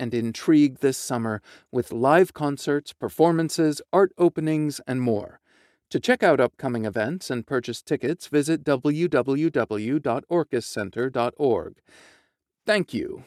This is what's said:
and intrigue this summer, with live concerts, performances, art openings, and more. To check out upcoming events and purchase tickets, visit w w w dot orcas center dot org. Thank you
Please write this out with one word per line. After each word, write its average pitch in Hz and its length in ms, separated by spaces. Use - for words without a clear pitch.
and 120 120
intrigue 131 680
this 135 180
summer, 113 440
with 123 220
live 147 420
concerts, 143 580
performances, 156 880
art 185 260
openings, 156 680
and 131 160
more. 110 380
To - 100
check 247 240
out 147 160
upcoming 123 460
events 117 440
and 120 160
purchase 123 360
tickets, 147 440
visit 147 380
w 147 420
w 139 420
w 117 520
dot 131 280
orcas 156 360
center 113 440
dot 120 280
org. 98 400
Thank 214 260
you 82 340